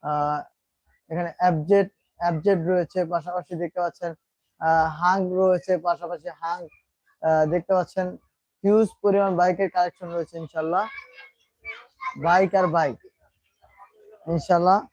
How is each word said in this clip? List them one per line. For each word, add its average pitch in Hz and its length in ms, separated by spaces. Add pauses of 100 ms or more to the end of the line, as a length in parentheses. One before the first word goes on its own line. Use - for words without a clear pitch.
আহ, 147 380 (680)
এখানে 170 200 (180)
এফজেড, 180 380 (340)
এফজেড 175 380 (120)
রয়েছে, 180 340
পাশাপাশি 170 480 (100)
দেখতে 175 180
পাচ্ছেন, 175 320 (480)
আহ, 160 260 (120)
হাং 180 200 (220)
রয়েছে, 185 380
পাশাপাশি 170 500 (120)
হাং, 170 180 (640)
আহ, 160 300
দেখতে 175 220
পাচ্ছেন 185 320 (580)
হিউজ 208 240 (140)
পরিমাণ 196 340
বাইকের 180 340
কালেকশন 180 440
রয়েছে 170 240
ইনশাল্লাহ। 165 460 (1400)
বাইক 180 280
আর 185 120
বাইক 156 320 (1300)
ইনশাল্লাহ 175 460 (140)